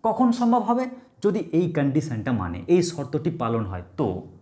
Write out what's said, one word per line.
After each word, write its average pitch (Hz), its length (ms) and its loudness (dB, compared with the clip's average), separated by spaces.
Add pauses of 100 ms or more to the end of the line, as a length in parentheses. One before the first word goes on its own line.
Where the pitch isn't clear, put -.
কখন 233 300 4
সম্ভব 240 260 2
হবে? 240 280 0 (360)
যদি 208 160 2
এই 170 340 0
কন্ডিশনটা 135 600 0
মানে, 90 340 -4
এই 175 160 4
শর্তটি 156 480 -2
পালন 117 360 -2
হয় 92 160 -8 (140)
তো। 95 300 -2 (160)